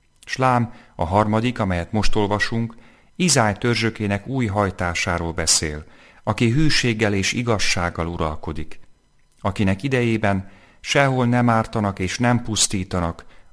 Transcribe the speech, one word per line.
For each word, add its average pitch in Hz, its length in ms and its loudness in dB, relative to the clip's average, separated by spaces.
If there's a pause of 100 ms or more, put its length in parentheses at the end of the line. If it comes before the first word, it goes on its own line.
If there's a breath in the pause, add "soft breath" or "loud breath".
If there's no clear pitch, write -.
(260)
S - 100 -6
lám, 123 360 2 (220 loud breath)
a 90 100 -6
harmadik, 107 540 0
amelyet 90 340 -2
most 107 220 4
olvasunk, 107 600 0 (420 soft breath)
Izáj 127 380 2
törzsökének 107 720 -2
új 127 200 -2
hajtásáról 90 840 -2
beszél, 80 520 -2 (380 loud breath)
aki 117 280 2
hűséggel 117 640 2
és 95 180 0
igazsággal 95 760 0
uralkodik, 78 760 -6 (600)
akinek 98 420 0
idejében 113 680 0 (300 loud breath)
sehol 131 460 2
nem 123 220 2
ártanak 110 500 0
és - 200 -4
nem 120 240 2
pusztítanak 92 840 -4 (280 soft breath)